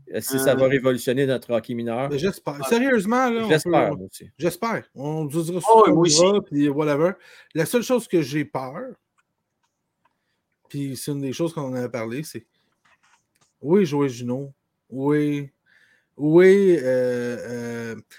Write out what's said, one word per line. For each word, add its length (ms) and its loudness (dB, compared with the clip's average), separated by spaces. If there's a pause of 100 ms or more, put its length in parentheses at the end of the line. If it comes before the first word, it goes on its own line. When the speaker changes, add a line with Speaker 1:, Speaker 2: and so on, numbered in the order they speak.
(140)
Speaker 1:
euh, 60 -4
si 180 -4
ça 140 2
Speaker 2:
Euh. 40 2
Speaker 1:
va 100 2
révolutionner 600 0
notre 280 -4
hockey 180 -4
mineur. 380 -4
Speaker 3:
Mais 80 -4
j'espère. 380 -6
Speaker 2:
Ouais. 120 -6
Speaker 3:
Sérieusement, 640 0
là, 140 -2
on 40 -4
Speaker 1:
J'espère, 420 2
Speaker 3:
peut, 60 -6
Speaker 1:
moi 140 -12
aussi. 280 -20
Speaker 3:
j'espère. 460 -4 (100)
On 300 -6
nous 180 -4
dira 160 -6
Speaker 2:
Oh, 20 -4
Speaker 3:
ce 260 8
qu'on 80 4
Speaker 2:
moi 80 4
aussi. 200 4
Speaker 3:
voudra, 200 4
puis 260 0
whatever. 440 0 (420)
La 100 0
seule 180 0
chose 240 -2
que 140 2
j'ai 240 -4
peur, 460 -10 (1800)
puis 280 -8
c'est 160 -10
une 80 -6
des 120 -6
choses 200 -4
qu'on 180 -8
en 40 -8
a 140 -4
parlé, 340 -8
c'est 240 -14 (1160)
oui, 220 2
Joël 260 -2
Junot, 420 -8 (380)
oui, 600 -2 (680)
oui, 680 6
euh, 540 0 (120)
euh, 480 -8 (220)